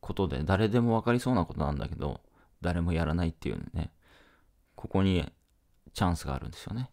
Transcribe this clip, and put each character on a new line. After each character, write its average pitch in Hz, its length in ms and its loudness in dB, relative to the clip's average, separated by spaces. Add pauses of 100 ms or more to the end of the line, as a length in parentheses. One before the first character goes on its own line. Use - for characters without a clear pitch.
こ - 140 -8
と 95 140 2
で、 69 160 -2
誰 95 240 4
で 117 120 4
も 117 180 4
分 107 60 -2
か 120 80 4
り 123 80 4
そ 127 120 0
う - 20 4
な 90 100 4
こ - 80 -8
と 78 80 -6
な 73 120 0
ん 71 40 -2
だ - 120 -6
け 85 80 -8
ど、 - 260 -6 (400)
誰 87 180 0
も 85 140 2
や 82 100 2
ら 151 80 0
な 87 140 2
い - 20 0
っ - 40 -2
て - 180 -6
い - 20 -4
う 50 220 -8
ね。 - 180 -4 (840)
こ - 140 -14
こ 95 140 2
に 92 280 2 (640)
チ - 100 -2
ャ 95 60 4
ン 87 80 0
ス - 100 -10
が 69 80 -4
あ 67 40 -4
る 62 100 -10
ん - 20 -12
で - 60 -16
す - 80 -16
よ 92 100 -8
ね。 127 180 -6